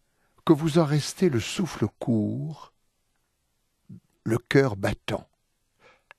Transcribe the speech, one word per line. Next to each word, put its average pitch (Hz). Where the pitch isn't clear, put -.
que 170
vous 151
en 165
restez 151
le 120
souffle -
court, 120
le 113
cœur 135
battant. 104